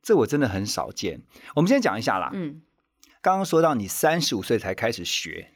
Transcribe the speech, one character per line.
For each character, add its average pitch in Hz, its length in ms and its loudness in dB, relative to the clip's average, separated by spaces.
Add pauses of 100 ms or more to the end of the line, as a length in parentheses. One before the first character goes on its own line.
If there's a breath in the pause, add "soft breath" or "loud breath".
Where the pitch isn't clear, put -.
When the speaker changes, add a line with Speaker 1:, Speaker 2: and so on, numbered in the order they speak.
Speaker 1:
这 220 140 4
我 113 100 4
真 147 100 0
的 139 120 2
很 95 160 -2
少 - 260 -6
见。 78 300 -6 (340 loud breath)
我 147 60 4
们 180 80 4
先 277 100 6
讲 113 180 0
一 156 40 -4
下 98 180 0
啦。 78 140 -4
Speaker 2:
嗯。 160 280 -8 (600 soft breath)
Speaker 1:
刚 190 160 2
刚 190 80 -2
说 160 160 4
到 160 140 4
你 101 120 -4
三 165 320 2
十 139 160 -2
五 92 80 -4
岁 113 160 0
才 95 140 -4
开 117 180 -2
始 87 140 -8
学。 - 500 -8